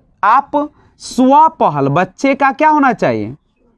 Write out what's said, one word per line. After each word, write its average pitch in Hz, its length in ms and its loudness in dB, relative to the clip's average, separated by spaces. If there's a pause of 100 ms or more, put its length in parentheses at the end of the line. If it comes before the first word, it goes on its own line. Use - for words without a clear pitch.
(240)
आप 277 460 0 (280)
स्वपहल, 254 880 0
बच्चे 180 460 -2
का 269 180 0
क्या 302 160 0
होना 285 240 0
चाहिए, 120 440 -4 (420)